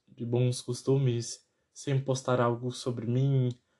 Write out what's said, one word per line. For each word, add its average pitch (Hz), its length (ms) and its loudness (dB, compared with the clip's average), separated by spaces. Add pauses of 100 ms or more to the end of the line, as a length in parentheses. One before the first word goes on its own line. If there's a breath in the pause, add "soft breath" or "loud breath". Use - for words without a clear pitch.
de - 180 -10
bons 123 360 0
costumes, 123 840 0 (280)
sem 139 260 -2
postar 127 420 0
algo 120 300 0
sobre 123 360 -6
mim, 131 420 2 (320)